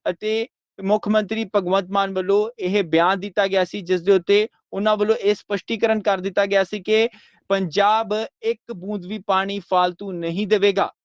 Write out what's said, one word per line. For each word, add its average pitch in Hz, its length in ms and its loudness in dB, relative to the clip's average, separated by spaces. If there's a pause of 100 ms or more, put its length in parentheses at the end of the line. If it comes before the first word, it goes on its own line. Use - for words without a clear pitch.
ਅਤੇ 214 380 -4 (360)
ਮੁੱਖ 202 240 0
ਮੰਤਰੀ 214 380 0 (100)
ਭਗਵੰਤ 185 340 0
ਮਾਨ 196 240 -2
ਵੱਲੋਂ 196 460 0
ਇਹ 190 240 0
ਬਿਆਨ 170 360 2
ਦਿੱਤਾ 196 280 -2
ਗਿਆ 190 180 0
ਸੀ, 208 160 -8
ਜਿਸ 175 200 -2
ਦੇ 185 100 2
ਉੱਤੇ 202 360 4 (260)
ਉਹਨਾਂ 208 240 0
ਵੱਲੋਂ 208 180 2
ਇਹ 196 200 2
ਸਪਸ਼ਟੀਕਰਨ 220 640 -2
ਕਰ 196 180 0
ਦਿੱਤਾ 196 280 -2
ਗਿਆ 196 180 2
ਸੀ 208 160 -6
ਕਿ 220 300 2 (380)
ਪੰਜਾਬ 196 680 0 (280)
ਇੱਕ 226 300 -4
ਬੂੰਦ 190 340 -8
ਵੀ 202 140 -8
ਪਾਣੀ 196 400 -2
ਫਾਲਤੂ 180 520 -2
ਨਹੀਂ 170 360 -4
ਦੇਵੇਗਾ। 190 460 2 (120)